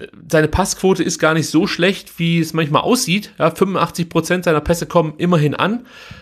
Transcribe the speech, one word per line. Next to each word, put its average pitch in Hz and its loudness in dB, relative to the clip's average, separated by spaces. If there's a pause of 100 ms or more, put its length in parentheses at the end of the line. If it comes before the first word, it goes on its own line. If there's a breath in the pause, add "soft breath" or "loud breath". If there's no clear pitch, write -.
(280)
seine 151 2
Passquote 185 0
ist 175 -4
gar 160 2
nicht 160 -2
so 170 2
schlecht, - -2
wie 170 2
es 160 -2
manchmal 151 0
aussieht. 208 0
Ja, 160 2
fünfundachtzig 175 -2
Prozent 175 0
seiner 156 2
Pässe 170 -2
kommen 156 0
immerhin 160 2
an. 214 -2 (360 loud breath)